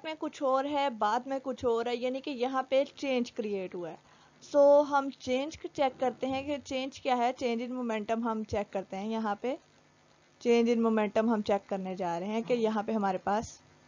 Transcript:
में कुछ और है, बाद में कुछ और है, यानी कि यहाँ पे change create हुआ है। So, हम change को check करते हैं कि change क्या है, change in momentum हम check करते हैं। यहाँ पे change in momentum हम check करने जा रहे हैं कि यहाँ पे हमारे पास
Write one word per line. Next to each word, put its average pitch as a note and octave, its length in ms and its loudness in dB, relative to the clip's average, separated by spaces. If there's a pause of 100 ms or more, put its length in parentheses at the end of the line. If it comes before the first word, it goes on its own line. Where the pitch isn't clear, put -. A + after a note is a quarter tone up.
में D#4 100 -6
कुछ D#4 280 -6
और C4 220 2
है, C#4+ 240 0
बाद A3 380 -2
में C4+ 120 -4
कुछ C4 260 -6
और A#3 220 0
है, A#3+ 100 -2
यानी B3+ 240 -4
कि D4 100 -8
यहाँ C4 380 -2
पे C4+ 160 4
change B3+ 440 -2
create G3+ 460 -6
हुआ F3 140 -8
है। - 80 -12 (540)
So, C#4+ 340 8
हम C#4 240 0
change C4 480 -4
को - 100 -10
check C4+ 320 -2
करते B3+ 280 -2
हैं C4+ 180 -4
कि D4 120 -2
change C4 420 -6
क्या B3+ 160 0
है, B3 180 2
change A#3+ 360 -2
in B3+ 120 -6
momentum A3+ 420 -2
हम A3 200 -2
check G#3 300 -4
करते F#3+ 240 -6
हैं। G3+ 100 -6
यहाँ A3 340 -2
पे C4 160 -2 (840)
change A#3 360 4
in A3+ 100 4
momentum A3 420 2
हम G#3+ 120 2
check G3+ 280 0
करने F#3 260 -4
जा F3 220 -2
रहे F#3 120 -4
हैं A3+ 140 -2
कि B3 100 -2
यहाँ A3 300 2
पे A3 100 -4
हमारे G3 240 0
पास G#3 440 -4 (260)